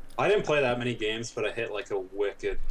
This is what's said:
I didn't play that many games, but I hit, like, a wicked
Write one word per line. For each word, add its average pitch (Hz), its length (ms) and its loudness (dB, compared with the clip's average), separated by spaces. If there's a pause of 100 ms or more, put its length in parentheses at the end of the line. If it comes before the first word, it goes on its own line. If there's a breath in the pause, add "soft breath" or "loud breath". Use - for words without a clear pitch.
(180)
I 143 120 2
didn't 202 160 4
play 147 160 4
that 123 180 2
many 123 160 -2
games, 110 340 -2
but 110 160 -2
I 101 60 0
hit, 117 200 -4
like, 101 200 -6
a 101 80 0
wicked 98 580 -2 (140)